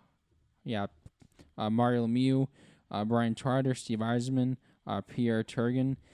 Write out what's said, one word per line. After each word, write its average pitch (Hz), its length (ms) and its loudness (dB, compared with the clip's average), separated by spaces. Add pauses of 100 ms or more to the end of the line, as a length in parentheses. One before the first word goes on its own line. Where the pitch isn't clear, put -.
(640)
yeah, 104 240 -4 (720)
uh, 107 100 -2
Mario 120 380 2
Lemieux, 131 400 2 (460)
uh, 104 120 -2
Brian 117 300 2
Trotter, 131 400 0
Steve 117 240 -6
Yzerman, 123 580 0 (300)
uh, 98 140 -4
Pierre 113 420 0
Turgeon, 127 540 -2 (180)